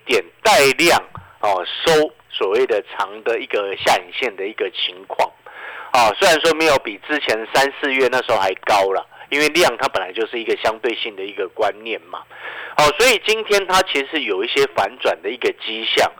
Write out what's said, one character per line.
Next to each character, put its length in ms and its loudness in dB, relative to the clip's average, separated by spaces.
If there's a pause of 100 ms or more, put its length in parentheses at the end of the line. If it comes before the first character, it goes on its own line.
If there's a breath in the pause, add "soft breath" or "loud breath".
点 180 0 (200)
带 160 6 (180)
量， 260 4 (380 loud breath)
哦， 240 0 (220)
收 60 6 (360)
所 220 -4
谓 160 2
的 160 0 (100)
长 160 -4 (160)
的 160 -2
一 60 -10
个 300 -4
下 200 2
影 160 -6
线 240 -4
的 100 -6
一 60 -8
个 180 -4
情 240 -4 (120)
况， 240 -2 (640 loud breath)
哦， 260 4
虽 100 4
然 120 4
说 140 4
没 120 0
有 120 4
比 200 -8 (100)
之 120 -4
前 320 -2
三、 280 2
四 120 -2
月 180 2
那 80 0
时 120 -2
候 80 2
还 140 0 (120)
高 280 2
了， 120 -2 (260 loud breath)
因 100 0
为 80 2
量 300 2
它 100 0
本 120 -4
来 120 -8
就 140 -4
是 120 -8
一 60 -6
个 180 -2
相 180 -2
对 140 -2
性 220 -8
的 80 -8
一 80 -10
个 160 -6
观 240 -2 (100)
念 200 -8
嘛， 180 -16 (560 loud breath)
哦， 80 4 (140)
所 120 4
以 160 2
今 180 0
天 220 2
它 160 4
其 160 -4 (120)
实 120 -4
有 220 -2
一 40 -4
些 160 2 (100)
反 240 0
转 240 -2
的 80 -6
一 60 -8
个 140 -2 (140)
迹 200 -8
象。 340 0